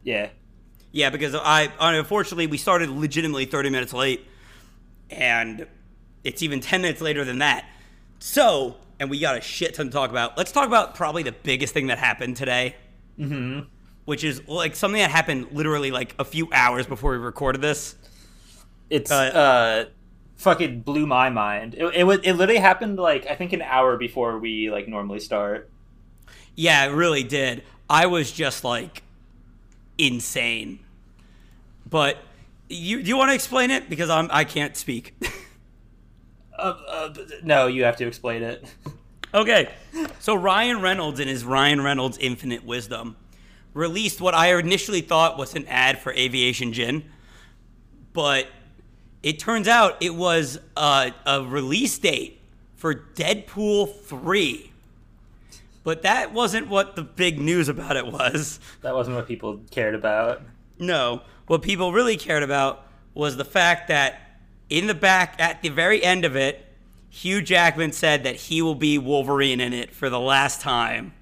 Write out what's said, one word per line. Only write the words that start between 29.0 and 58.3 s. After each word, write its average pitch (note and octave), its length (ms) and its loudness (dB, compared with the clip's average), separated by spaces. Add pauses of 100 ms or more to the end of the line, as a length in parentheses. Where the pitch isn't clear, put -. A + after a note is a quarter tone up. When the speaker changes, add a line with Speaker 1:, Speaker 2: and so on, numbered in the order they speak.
Speaker 2:
insane. A#2+ 840 -2 (1120)
But C#3+ 280 0 (520)
you, F3 320 -6
do E3+ 80 -6
you B3+ 80 2
wanna C4+ 160 4
explain B3+ 380 0
it? - 180 -4
Because E3 200 -4
I'm, D#3+ 220 2
I D3+ 120 4
can't D3 340 -4
speak. - 440 -8
<laughs> - 120 -8 (1200)
Speaker 1:
Uh, F3+ 180 -4 (120)
uh, D#3 260 -8 (300)
no, D3 240 6
you B2+ 160 0
have A#2 140 4
to A#2+ 100 -4
explain A#2 360 -6
it. A#2 200 -8 (220)
<laughs> D3 80 -12 (420)
Speaker 2:
Okay. G#3+ 360 4 (480)
So G#3+ 160 0
Ryan G3+ 440 2
Reynolds, F#3 400 -2
in C#3+ 80 -4
his C3 160 -6
Ryan C#3 380 4
Reynolds C3+ 380 -2
infinite B2 440 -4
wisdom, A#2 520 -10 (580)
released E3+ 480 -4
what F3+ 140 2
I F3 240 6
initially F3+ 420 0
thought E3 380 2
was C3+ 160 -8
an D3+ 120 -6
ad C3 300 2
for B2+ 160 -8
Aviation B2+ 580 0
Gin, B2 320 -2 (1120)
but C#3+ 320 0 (760)
it D#3 160 -2
turns A3 280 0
out A3+ 360 6
it F3 100 -2
was E3 460 0 (180)
a, C#3 360 2 (120)
a C#3 180 0
release C#3 540 -2
date - 440 -2 (340)
for D#3+ 180 -4
Deadpool G3+ 960 -2 (100)
three. D3 720 -4 (1120)
But D#3+ 200 -4
that A3 280 0
wasn't A3 360 0
what G3 280 0
the E3+ 60 -8
big E3 400 0
news D#3+ 280 2
about C#3 280 -4
it B2+ 80 -4
was. B2+ 540 -4 (240)